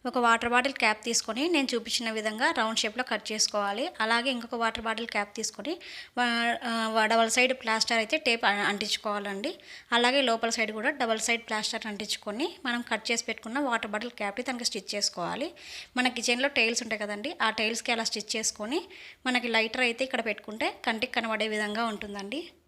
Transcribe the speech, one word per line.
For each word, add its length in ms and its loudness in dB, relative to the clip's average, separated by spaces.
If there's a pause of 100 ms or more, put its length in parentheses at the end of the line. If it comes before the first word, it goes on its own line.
ఒక 140 -2
వాటర్ 320 6
బాటిల్ 240 4
క్యాప్ 280 2
తీసుకొని 460 -2
నేను 200 4
చూపించిన 420 -2
విధంగా 420 0
రౌండ్ 280 0
షేప్‌లో 240 -2
కట్ 220 -2
చేసుకోవాలి. 580 0 (160)
అలాగే 300 2
ఇంకొక 260 -4
వాటర్ 300 0
బాటిల్ 220 -2
క్యాప్ 260 -2
తీసుకొని 380 -6 (400)
వా-, 160 2 (340)
ఆ, 80 -4 (200)
వా-, 160 4
డబల్ 240 6
సైడ్ 240 6
ప్లాస్టర్ 440 2
అయితే 200 2
టేప్ 260 2
అ-, 200 4
అంటించుకోవాలండి. 840 -2 (420)
అలాగే 300 6
లోపల 280 2
సైడ్ 220 0
కూడా 200 0
డబల్ 280 0
సైడ్ 240 0
ప్లాస్టర్ 420 -4
అంటించుకొని 600 -4 (160)
మనం 200 -2
కట్ 240 -4
చేసి 200 0
పెట్టుకున్న 340 -4
వాటర్ 320 0
బాటిల్ 240 -4
క్యాప్‌ని 300 -4
దానికి 220 -4
స్టిచ్ 220 -6
చేసుకోవాలి. 580 -2 (460)
మన 140 4
కిచెన్లో 420 2
టైల్స్ 320 2
ఉంటాయి 200 -4
కదండి, 380 -6
ఆ 100 4
టైల్స్‌కి 420 -2
అలా 180 0
స్టిచ్ 200 -6
చేసుకొని 500 -2 (440)
మనకి 260 0
లైటర్ 340 2
అయితే 200 0
ఇక్కడ 200 -2
పెట్టుకుంటే 440 -2 (120)
కంటికి 340 -2
కనబడే 340 0
విధంగా 380 -2
ఉంటుందండి. 540 -6 (280)